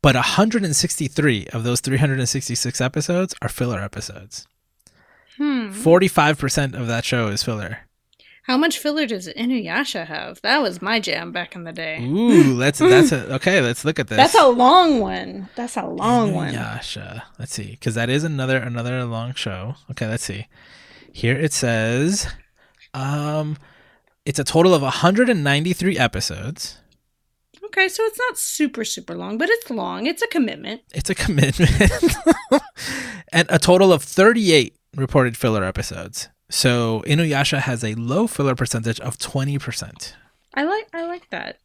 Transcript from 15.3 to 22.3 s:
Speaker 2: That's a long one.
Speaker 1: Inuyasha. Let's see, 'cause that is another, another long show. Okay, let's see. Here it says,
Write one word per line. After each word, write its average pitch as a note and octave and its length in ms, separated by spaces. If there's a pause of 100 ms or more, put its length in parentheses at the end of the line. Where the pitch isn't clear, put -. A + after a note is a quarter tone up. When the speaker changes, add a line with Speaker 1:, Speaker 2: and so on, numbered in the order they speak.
Speaker 2:
That's A#3+ 220
a - 80
long A3 480
one. D#3 200
Speaker 1:
Inuyasha. A2 680 (160)
Let's - 160
see, G2+ 260
'cause A#2 160
that A#2 140
is C#3+ 140
another, C3 340
another B2 460
long A#2 320
show. G2+ 400 (160)
Okay, - 160
let's A2+ 160
see. G2+ 240 (640)
Here A#2+ 240
it D3 180
says, A#2+ 720 (680)